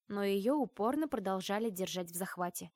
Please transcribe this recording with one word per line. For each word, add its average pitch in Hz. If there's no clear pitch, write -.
но 202
ее 202
упорно 285
продолжали 202
держать 180
в 170
захвате. 180